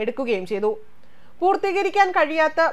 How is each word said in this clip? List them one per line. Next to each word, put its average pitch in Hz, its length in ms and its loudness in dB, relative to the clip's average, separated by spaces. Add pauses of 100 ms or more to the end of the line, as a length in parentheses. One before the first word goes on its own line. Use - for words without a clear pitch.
എടുക്കുകയും 233 480 -2
ചെയ്തു. 208 220 0 (680)
പൂർത്തീകരിക്കാൻ 392 720 2
കഴിയാത്ത 320 500 2 (100)